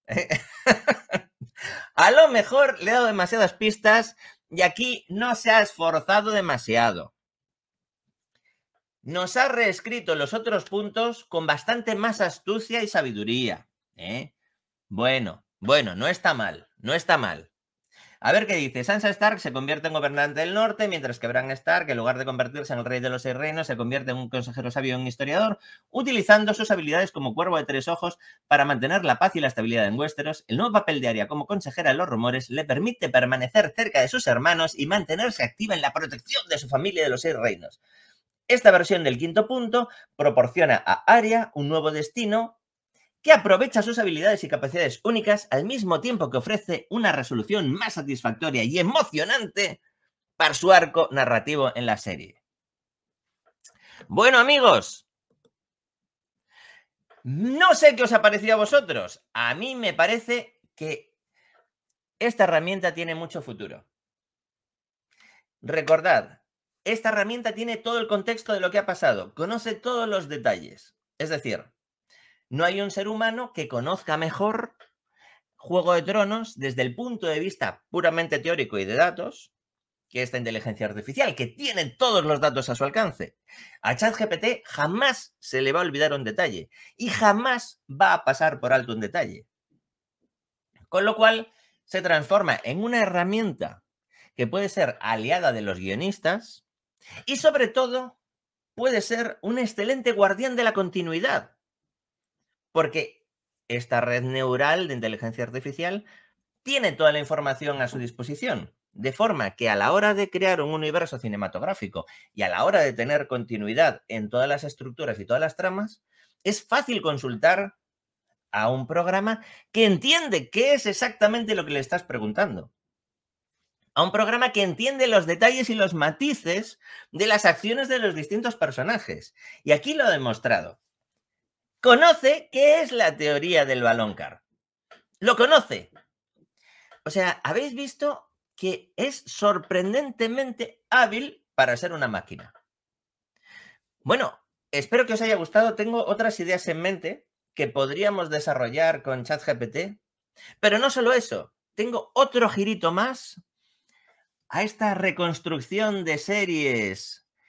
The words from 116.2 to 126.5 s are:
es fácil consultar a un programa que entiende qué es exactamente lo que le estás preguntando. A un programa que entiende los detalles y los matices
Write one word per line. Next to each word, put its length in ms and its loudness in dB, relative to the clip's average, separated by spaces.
es 200 -4
fácil 380 -2
consultar 720 0
a 160 0
un 180 -2
programa 580 -2
que 120 4
entiende 640 2
qué 260 2
es 120 -2
exactamente 680 0
lo 80 -2
que 80 -8
le 80 -2
estás 240 -4
preguntando. 680 -4
A 100 4
un 80 0
programa 400 2
que 100 0
entiende 460 0
los 180 4
detalles 440 2
y 40 0
los 180 0
matices 840 -2